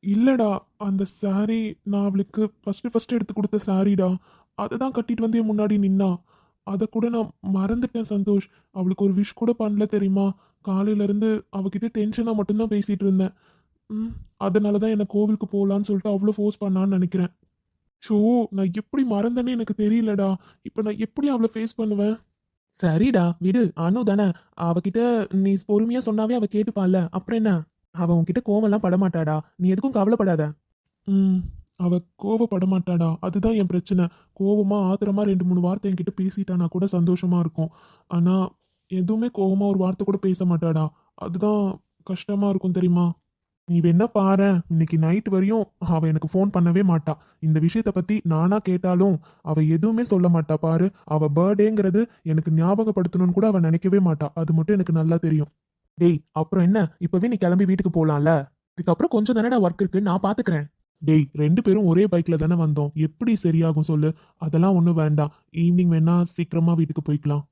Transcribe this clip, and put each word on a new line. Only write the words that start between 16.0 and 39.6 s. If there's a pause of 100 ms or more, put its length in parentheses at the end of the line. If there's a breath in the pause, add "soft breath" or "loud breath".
அவ்வளோ
ஃபோர்ஸ்
பண்ணான்னு
நினைக்கிறேன். (760)
சோ,
நான்
எப்படி
மறந்தேன்னு
எனக்கு
தெரியலடா. (260 soft breath)
இப்ப
நான்
எப்படி
அவளை
ஃபேஸ்
பண்ணுவேன்? (640)
சரிடா,
விடு,
அனு
தானே. (300 soft breath)
அவகிட்ட
நீ
பொறுமையா
சொன்னாவே
அவ
கேட்டுப்பாள்ல,
அப்புறம்
என்ன? (280)
அவ
உன்கிட்ட
கோவம்லாம்
படமாட்டாடா, (160 soft breath)
நீ
எதுக்கும்
கவலைப்படாத. (520)
ம், (400)
அவ (260)
கோவப்பட
மாட்டாடா,
அதுதான்
என்
பிரச்சனை. (340 loud breath)
கோவமா
ஆத்திரமா
ரெண்டு
மூணு
வார்த்தை
என்கிட்ட
பேசிட்டானா
கூட
சந்தோஷமா
இருக்கும். (380 soft breath)
ஆனா (360)
எதுவுமே
கோவமா